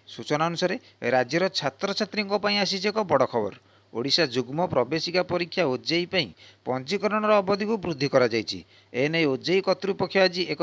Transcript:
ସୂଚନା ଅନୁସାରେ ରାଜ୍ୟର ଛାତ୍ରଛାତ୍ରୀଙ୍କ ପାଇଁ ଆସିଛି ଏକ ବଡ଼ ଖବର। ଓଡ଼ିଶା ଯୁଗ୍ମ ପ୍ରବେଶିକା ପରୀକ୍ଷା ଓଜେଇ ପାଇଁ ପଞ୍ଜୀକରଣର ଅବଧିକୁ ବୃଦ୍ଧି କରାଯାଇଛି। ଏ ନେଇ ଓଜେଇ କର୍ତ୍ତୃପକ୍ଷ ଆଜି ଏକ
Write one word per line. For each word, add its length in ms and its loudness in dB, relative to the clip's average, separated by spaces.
ସୂଚନା 380 -4
ଅନୁସାରେ 300 -2
ରାଜ୍ୟର 480 2
ଛାତ୍ରଛାତ୍ରୀଙ୍କ 880 -4
ପାଇଁ 180 0
ଆସିଛି 300 -2
ଏକ 160 -2
ବଡ଼ 240 4
ଖବର। 260 -2
ଓଡ଼ିଶା 380 0
ଯୁଗ୍ମ 360 -2
ପ୍ରବେଶିକା 560 0
ପରୀକ୍ଷା 440 -2
ଓଜେଇ 380 -2
ପାଇଁ 220 -2
ପଞ୍ଜୀକରଣର 760 -2
ଅବଧିକୁ 380 0
ବୃଦ୍ଧି 300 -2
କରାଯାଇଛି। 520 2
ଏ 140 0
ନେଇ 180 2
ଓଜେଇ 360 2
କର୍ତ୍ତୃପକ୍ଷ 560 -2
ଆଜି 300 4
ଏକ 160 -4